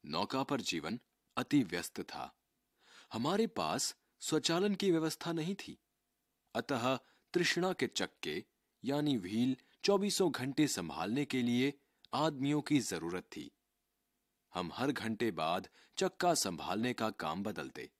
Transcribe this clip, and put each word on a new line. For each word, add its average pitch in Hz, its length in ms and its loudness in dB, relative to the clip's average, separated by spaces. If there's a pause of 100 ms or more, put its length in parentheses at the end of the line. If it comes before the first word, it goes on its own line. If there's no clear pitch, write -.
नौका 98 380 0
पर 135 180 0
जीवन 85 380 -4 (380)
अति 123 260 4
व्यस्त 87 380 -4
था। - 360 -10 (760)
हमारे 175 340 0
पास 87 480 -2 (240)
स्वचालन 170 560 0
की 190 160 2
व्यवस्था 160 400 0
नहीं 165 240 -2
थी, - 240 -14 (760)
अतः 123 440 0 (340)
तृष्णा 175 400 2
के 131 140 0
चक्के - 580 -4 (380)
यानी 143 340 2
व्हील 113 400 2 (260)
चौबीसों 196 480 4
घंटे 135 360 2
संभालने 90 580 -2
के 127 160 -2
लिए 123 380 2 (340)
आदमियों 143 480 2
की 143 180 2
जरूरत 87 440 -4
थी। - 280 -14 (1040)
हम 90 200 -4
हर 135 180 0
घंटे 110 400 -2
बाद 85 380 -2 (280)
चक्का 180 360 2
संभालने 98 600 0
का 113 160 0
काम 85 340 -4
बदलते। 78 560 -8